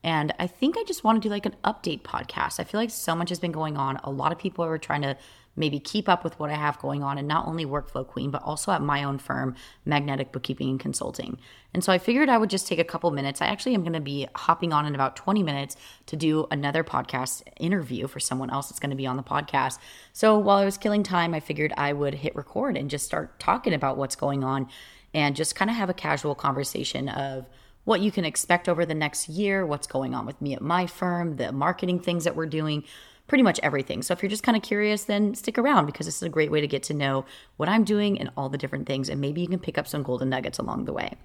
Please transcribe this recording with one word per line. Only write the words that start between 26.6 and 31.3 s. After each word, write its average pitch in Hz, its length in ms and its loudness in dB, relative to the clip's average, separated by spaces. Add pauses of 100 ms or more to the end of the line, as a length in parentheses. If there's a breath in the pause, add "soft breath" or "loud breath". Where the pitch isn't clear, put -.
of 135 380 -6 (360 soft breath)
what 208 180 4
you 208 120 2
can 185 120 0
expect 175 440 0
over 170 180 2
the 160 80 -2
next 151 340 -2
year, 196 380 0
what's 147 220 -4
going 131 260 -2
on 117 100 -4
with 135 160 -10
me 139 140 -2
at - 80 -8
my 175 240 2
firm, 175 480 -2